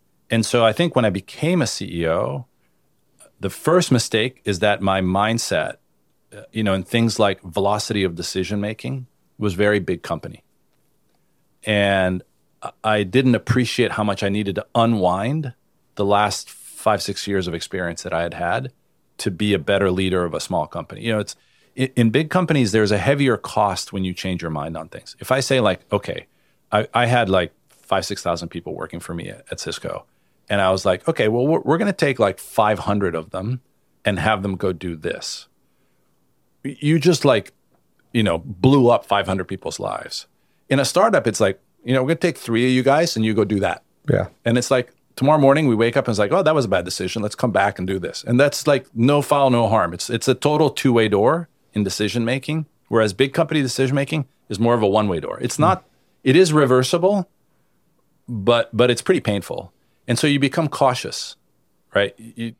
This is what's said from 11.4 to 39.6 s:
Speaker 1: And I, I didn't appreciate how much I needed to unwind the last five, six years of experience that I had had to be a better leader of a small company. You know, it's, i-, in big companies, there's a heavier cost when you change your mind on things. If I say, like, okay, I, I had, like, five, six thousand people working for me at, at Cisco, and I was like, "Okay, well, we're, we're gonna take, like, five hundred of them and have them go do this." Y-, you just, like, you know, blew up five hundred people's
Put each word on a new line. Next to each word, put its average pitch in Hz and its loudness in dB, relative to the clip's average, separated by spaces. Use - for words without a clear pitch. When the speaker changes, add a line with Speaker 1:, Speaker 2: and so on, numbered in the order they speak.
Speaker 1:
And 98 2
I, - -10
I 107 2
didn't 123 2
appreciate 117 0
how 107 -4
much 101 -2
I 101 0
needed 101 -2
to 101 -8
unwind 117 0
the 104 -2
last 101 0
five, - -4
six - -8
years 95 -2
of 85 -6
experience 85 -8
that - -8
I 85 -2
had 87 -6
had 101 -4
to 104 -2
be 104 -2
a 87 0
better 98 0
leader 92 0
of 82 -6
a 82 -6
small 82 -4
company. 85 -12
You 113 -4
know, 107 0
it's, - -10
i-, 131 -2
in 113 4
big 147 0
companies, 151 2
there's 107 4
a 101 2
heavier 135 2
cost - -2
when 95 -4
you 90 -4
change 90 -6
your 82 -6
mind 78 -8
on 82 -12
things. - -18
If - -4
I 135 2
say, 131 2
like, 98 0
okay, - -6
I, 107 0
I 120 2
had, 120 2
like, 92 0
five, - -4
six - -10
thousand 85 -4
people 85 -12
working 87 -10
for - -12
me 87 -10
at, - -18
at - -10
Cisco, - -10
and 101 2
I 95 4
was 95 0
like, - 0
"Okay, 139 0
well, 120 0
we're, 160 2
we're 156 0
gonna 202 -2
take, 139 -2
like, 101 2
five 107 0
hundred 98 -2
of 80 -8
them 107 -6
and 101 0
have 101 0
them 98 -4
go 95 -2
do 85 -8
this." - -10
Y-, 143 -10
you 151 2
just, 151 2
like, 123 2
you 117 2
know, 85 0
blew 123 4
up 113 4
five 101 0
hundred 95 -4
people's 82 -8